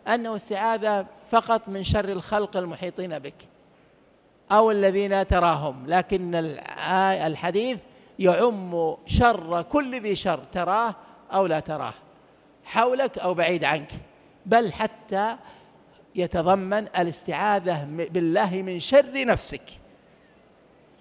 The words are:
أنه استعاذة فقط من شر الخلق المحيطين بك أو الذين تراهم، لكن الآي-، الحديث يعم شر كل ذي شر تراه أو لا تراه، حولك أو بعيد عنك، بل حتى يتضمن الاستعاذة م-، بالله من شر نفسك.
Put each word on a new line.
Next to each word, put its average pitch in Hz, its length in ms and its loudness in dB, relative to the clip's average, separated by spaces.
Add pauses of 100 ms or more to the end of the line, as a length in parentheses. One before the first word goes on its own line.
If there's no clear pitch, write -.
أنه 226 280 -2
استعاذة 208 680 -2 (260)
فقط 226 360 2
من 196 160 -6
شر 196 260 0
الخلق 202 480 -4
المحيطين 175 640 -6
بك 139 140 -14 (1160)
أو 214 200 6
الذين 196 560 2
تراهم، 151 600 0
لكن 180 480 0
الآي-، 165 920 -2
الحديث 196 500 -2 (420)
يعم 180 760 2 (100)
شر 175 560 2
كل 262 400 -2
ذي 202 140 -2
شر 165 240 -2 (120)
تراه 190 440 0 (380)
أو 190 120 4
لا 160 140 0
تراه، 135 340 -8 (720)
حولك 254 540 0
أو 185 140 -2
بعيد 170 300 0
عنك، 143 280 0 (540)
بل 220 280 4
حتى 220 640 -4 (800)
يتضمن 190 720 2 (100)
الاستعاذة 175 880 0
م-، 160 240 -6
بالله 180 520 0
من 185 180 -6
شر 269 460 2
نفسك. 190 360 -2 (1400)